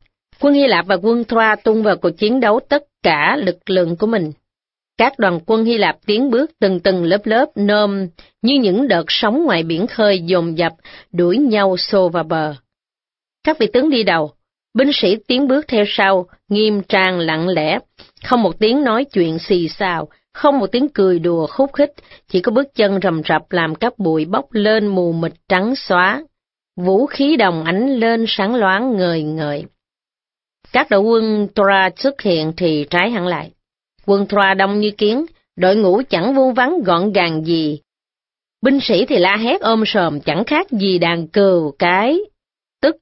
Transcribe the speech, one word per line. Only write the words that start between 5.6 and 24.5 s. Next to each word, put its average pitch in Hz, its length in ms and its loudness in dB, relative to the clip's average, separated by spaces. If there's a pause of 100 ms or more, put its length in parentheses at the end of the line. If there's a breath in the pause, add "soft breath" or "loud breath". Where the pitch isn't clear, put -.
Hy 233 120 0
Lạp 185 280 0
tiến 226 240 0
bước 254 300 0
từng 190 200 2
tầng 185 240 0
lớp 185 220 0
lớp, 226 200 2 (100)
nôm 202 520 0 (340 soft breath)
như 262 180 2
những 226 280 2
đợt 170 200 0
sóng 247 380 -2
ngoài 180 180 0
biển 165 240 -4
khơi 208 320 0
dồn 170 380 -2
dập, 165 160 -2 (380 loud breath)
đuổi 175 260 0
nhau 208 400 2
xô 185 320 0
vào 165 140 -2
bờ. 156 320 -4 (880)
Các - 160 -2
vị 214 140 2
tướng 277 160 2
đi 240 140 0
đầu, 165 280 0 (420)
binh 269 200 2
sĩ 208 240 0 (100)
tiến 262 200 0
bước 277 200 0
theo 214 200 0
sau, 196 380 0 (240 soft breath)
nghiêm 208 340 0
trang 185 360 0
lặng 160 280 -2
lẽ, 170 320 -2 (440 loud breath)
không 240 200 2
một 170 160 -2
tiếng 240 240 2
nói 247 220 0
chuyện 165 340 -2
xì 170 300 -2
xào, 170 400 -6 (260 soft breath)
không 285 240 2
một 202 120 0
tiếng 254 220 0
cười 185 260 2
đùa 165 280 -2
khúc 277 260 -2
khích, 294 200 0 (340 soft breath)
chỉ 185 140 -2
có 233 100 0
bước 269 240 -2
chân 196 280 0
rầm 165 260 -2
rập 156 220 -2
làm 165 240 -2
cát 240 240 -6
bụi 160 260 0
bốc 190 280 -6